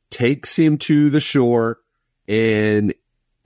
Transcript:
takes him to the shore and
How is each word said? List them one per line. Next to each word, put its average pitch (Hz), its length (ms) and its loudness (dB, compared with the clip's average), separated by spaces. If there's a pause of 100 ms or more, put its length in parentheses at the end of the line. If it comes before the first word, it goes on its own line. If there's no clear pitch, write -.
(100)
takes 123 460 -4
him 156 220 2
to 147 300 2
the 143 120 0
shore 120 600 0 (480)
and 107 640 0 (540)